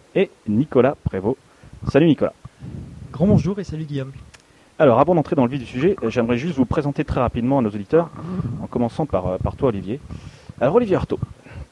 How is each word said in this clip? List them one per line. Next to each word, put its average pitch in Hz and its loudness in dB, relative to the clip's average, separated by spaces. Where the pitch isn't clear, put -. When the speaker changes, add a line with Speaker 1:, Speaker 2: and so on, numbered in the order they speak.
Speaker 1:
Et 190 0
Nicolas 127 2
Prévost. 104 -2
Salut 151 4
Nicolas. 123 4
Speaker 2:
Grand - 0
bonjour 196 2
et 190 -8
salut 156 -8
Guillaume. 139 -8
Speaker 1:
Alors, 127 6
avant 170 4
d'entrer 160 0
dans 135 4
le 117 0
vif 139 -6
du 117 -8
sujet, 135 0
euh, 113 0
j'aimerais 120 0
juste 156 -4
vous 131 2
présenter 143 -2
très - -4
rapidement 123 0
à 127 2
nos 107 0
auditeurs, 127 0
en 202 -10
commençant 123 -4
par, 92 -4
euh, 92 -2
par - -4
toi 135 0
Olivier. 101 -6
Alors 151 2
Olivier 220 2
Artaud, - -2